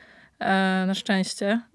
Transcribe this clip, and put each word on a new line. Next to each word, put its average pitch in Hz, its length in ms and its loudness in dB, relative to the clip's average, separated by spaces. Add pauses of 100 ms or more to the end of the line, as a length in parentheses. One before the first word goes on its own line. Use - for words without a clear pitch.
(400)
e, 190 480 2
na 190 60 0
szczęście. 202 680 0 (140)